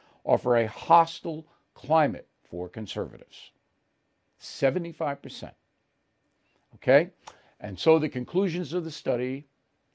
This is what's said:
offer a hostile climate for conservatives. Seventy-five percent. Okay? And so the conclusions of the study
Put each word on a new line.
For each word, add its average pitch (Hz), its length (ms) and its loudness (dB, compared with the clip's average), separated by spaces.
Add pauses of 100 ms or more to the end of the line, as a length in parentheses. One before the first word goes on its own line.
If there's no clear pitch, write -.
(260)
offer 123 320 2
a 113 120 2
hostile 165 800 0 (260)
climate 143 540 0 (240)
for 87 180 -8
conservatives. 95 840 -10 (880)
Seventy-five 151 840 -4
percent. - 320 -14 (1200)
Okay? 143 360 4 (500)
And 101 180 -10
so 160 200 6
the 151 120 -2
conclusions 165 640 -2
of 175 100 -4
the 160 60 -10
study 131 560 -4 (480)